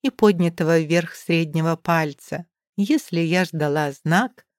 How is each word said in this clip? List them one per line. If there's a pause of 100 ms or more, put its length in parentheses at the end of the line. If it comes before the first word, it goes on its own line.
и
поднятого
вверх
среднего
пальца. (320)
Если
я
ждала
знак (140)